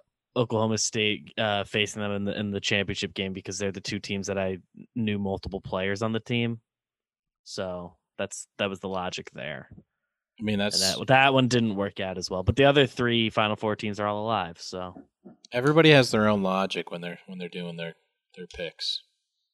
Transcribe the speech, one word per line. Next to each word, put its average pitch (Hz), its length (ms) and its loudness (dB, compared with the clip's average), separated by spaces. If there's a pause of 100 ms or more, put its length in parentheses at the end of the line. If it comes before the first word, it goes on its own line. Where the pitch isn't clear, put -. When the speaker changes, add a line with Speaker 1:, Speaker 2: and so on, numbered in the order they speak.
(340)
Speaker 1:
Oklahoma 110 440 0
State, 104 600 -2
uh, 104 260 0
facing 107 380 -4
them 104 100 -2
in 101 120 -4
the, 101 120 -2
in 104 140 -4
the 98 100 -4
championship 98 540 -2
game 95 200 -4
because 95 240 -10
they're 98 120 -2
the 92 120 -8
two 104 180 -6
teams 98 280 -6
that 98 100 -2
I 95 180 -2 (400)
knew 107 220 0
multiple 98 420 -4
players 98 420 -2
on 110 100 -2
the 113 60 -2
team. 117 420 -2 (840)
So 90 500 -8 (240)
that's, - 380 -10
that 101 140 -2
was 95 100 -10
the 98 80 -8
logic 92 460 -6
there. 67 340 -12 (720)
Speaker 2:
I - 20 -8
mean, 107 120 -2
Speaker 1:
And 101 80 0
Speaker 2:
that's 101 340 0
Speaker 1:
that, - 120 -6
that 135 260 6
one 131 140 6
didn't 117 280 2
work 101 240 -4
out 95 160 -4
as 90 140 -8
well. 92 120 -2
But 104 140 0
the 139 80 8
other 139 220 8
three 117 420 2
Final 107 260 2
Four 107 220 -2
teams 104 240 -6
are 104 60 0
all 104 180 -2
alive, 95 360 -2
so. 90 340 -10 (580)
Speaker 2:
Everybody 151 380 6
has 135 200 8
their 107 160 4
own 104 160 4
logic 95 480 0
when 87 120 -10
they're, 87 240 -10
when 95 120 -14
they're 90 120 -8
doing 87 260 -8
their, 85 180 -10 (400)
their 90 140 -16
picks. - 540 -8 (520)